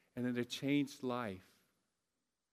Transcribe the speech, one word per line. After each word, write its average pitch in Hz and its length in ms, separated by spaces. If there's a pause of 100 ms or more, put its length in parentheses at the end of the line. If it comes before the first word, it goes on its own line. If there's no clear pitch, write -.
(160)
and 123 100
then 123 120
a 120 80
changed 139 580
life. 120 420 (1080)